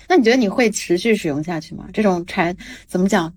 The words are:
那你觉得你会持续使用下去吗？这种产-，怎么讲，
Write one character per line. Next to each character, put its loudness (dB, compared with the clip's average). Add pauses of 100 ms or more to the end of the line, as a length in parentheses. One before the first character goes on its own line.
那 6
你 6
觉 4
得 4
你 2
会 2
持 -2
续 2
使 -2
用 -2
下 -6
去 -14
吗？ -14
这 -2
种 2
产-， -2 (320)
怎 -4
么 4
讲， 0